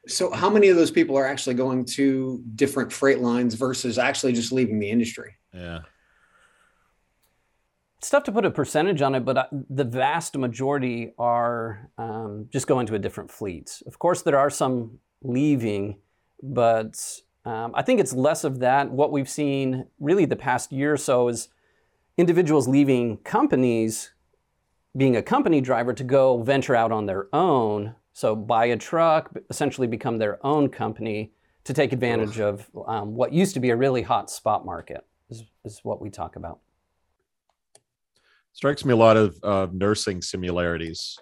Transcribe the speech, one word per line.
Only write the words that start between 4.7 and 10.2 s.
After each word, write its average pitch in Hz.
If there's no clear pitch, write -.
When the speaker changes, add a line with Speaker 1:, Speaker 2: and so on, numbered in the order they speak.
Speaker 1:
the 101
industry? -
Speaker 2:
Yeah. 85
Speaker 3:
It's -
tough 285
to 214
put 208
a 160
percentage 156
on 135
it, 123
but, 127
uh, 131
the 135
vast 131